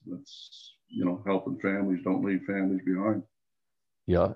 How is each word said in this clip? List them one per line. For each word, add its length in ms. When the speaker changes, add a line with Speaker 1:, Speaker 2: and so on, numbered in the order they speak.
Speaker 1:
that's, 640
you 160
know, 220
helping 340
families, 440
don't 200
leave 220
families 400
behind. 380
Speaker 2:
Yeah, 300